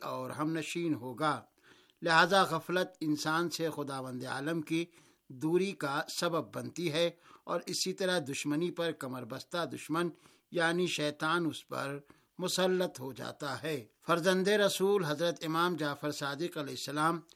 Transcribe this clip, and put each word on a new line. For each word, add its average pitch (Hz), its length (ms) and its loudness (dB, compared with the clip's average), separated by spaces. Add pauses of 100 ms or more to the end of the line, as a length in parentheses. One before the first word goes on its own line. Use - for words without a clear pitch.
(120)
اور 127 180 -6
ہم 156 260 -2
نشین 160 380 -2
ہوگا۔ 131 400 -2 (680)
لہذا 170 480 6
غفلت 170 500 -2
انسان 156 500 0
سے 165 260 -2
خداوند 131 500 -6
عالم 139 360 -2
کی 165 220 0 (460)
دوری 165 480 2
کا 143 220 -2 (100)
سبب 160 460 -2
بنتی 139 360 -4
ہے 170 160 4 (360)
اور 175 220 -2
اسی 185 260 -2
طرح 185 260 0 (100)
دشمنی 151 420 -2
پر 170 280 -2
کمر 127 260 -8
بستہ 135 400 -6 (100)
دشمن 170 340 -2 (440)
یعنی 170 340 2
شیطان 156 600 0
اس - 220 -6
پر 135 300 -4 (400)
مسلط 180 600 0
ہو 127 120 -8
جاتا 120 500 -6
ہے۔ 143 220 -4 (220)
فرزند 185 420 4
رسول 202 560 4
حضرت 160 420 0
امام 165 300 2
جعفر 147 360 -2
صادق 143 460 -4
علیہ 139 200 -6
السلام 156 420 0 (160)